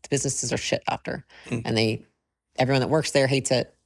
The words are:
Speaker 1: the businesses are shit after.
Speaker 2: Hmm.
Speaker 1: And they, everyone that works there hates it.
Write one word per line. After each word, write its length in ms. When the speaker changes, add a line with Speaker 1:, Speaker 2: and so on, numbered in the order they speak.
Speaker 1:
the 60
businesses 440
are 40
shit 320
after. 380
Speaker 2:
Hmm. 160
Speaker 1:
And 120
they, 300
everyone 220
that 100
works 200
there 160
hates 240
it. 240